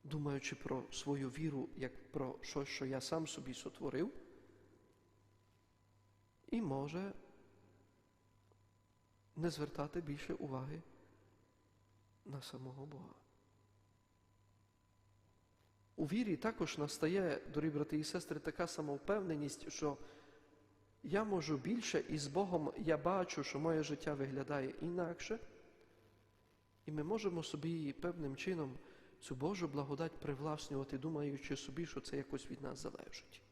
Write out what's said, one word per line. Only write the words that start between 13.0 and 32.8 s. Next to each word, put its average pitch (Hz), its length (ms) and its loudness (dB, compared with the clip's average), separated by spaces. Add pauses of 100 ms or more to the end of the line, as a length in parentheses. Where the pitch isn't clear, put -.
У 160 100 2
вірі 196 320 4
також 214 400 2
настає, 160 640 4 (120)
дорогі 151 160 4
брати 147 300 2
і 151 40 2
сестри, 156 360 0
така 165 280 0
самовпевненість, 151 1040 0
що 147 260 0 (1080)
я 196 200 4
можу 160 340 4
більше, 165 520 2
і 156 80 2
з 143 100 0
Богом 165 500 4
я 160 200 4
бачу, 175 460 2
що - 160 0
моє 156 240 4
життя 147 300 0
виглядає 139 560 0 (120)
інакше, 175 580 -2 (1500)
і 156 60 -4
ми 151 120 0
можемо 185 400 2
собі 156 500 0
певним 165 420 -2
чином 151 420 0 (420)
цю - 160 -4
Божу 170 320 2
благодать 143 520 0
привласнювати, 143 760 -2
думаючи 147 580 0
собі, 156 300 -4
що - 160 -6
це - 160 -4
якось 135 340 -2
від - 100 -6
нас 135 180 -6
залежить. - 600 -8 (100)